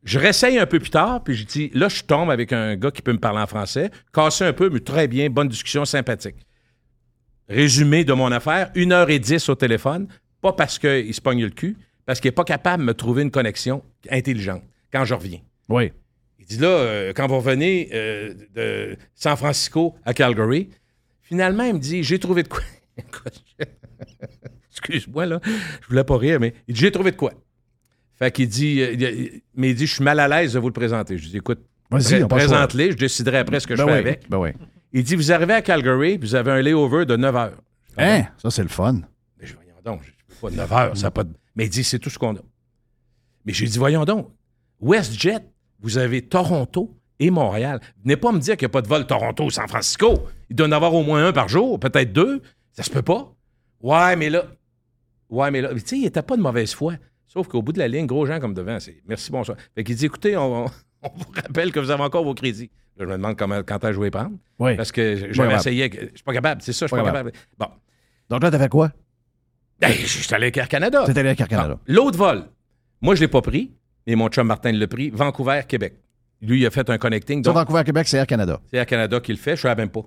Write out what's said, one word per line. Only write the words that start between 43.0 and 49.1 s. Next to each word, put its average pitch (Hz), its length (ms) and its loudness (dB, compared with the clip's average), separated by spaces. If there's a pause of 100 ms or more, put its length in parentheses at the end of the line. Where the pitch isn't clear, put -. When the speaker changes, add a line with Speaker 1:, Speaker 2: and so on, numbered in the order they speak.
Speaker 1:
Mais 104 60 -6
j'ai 98 140 -2
dit, « 110 140 -2
Voyons 151 240 2
donc, 202 240 -2 (520)
WestJet, 170 580 2 (420)
vous 110 180 -4
avez 123 240 0
Toronto 180 760 -2 (240)
et 160 100 4
Montréal. 127 500 0 (220)
Venez 135 140 2
pas 233 160 2
me 185 60 2
dire 170 180 0
qu'il 135 100 -2
n'y 110 40 -2
a - 20 -12
pas 131 100 2
de 101 60 -8
vol 147 180 0
Toronto-San 113 600 -2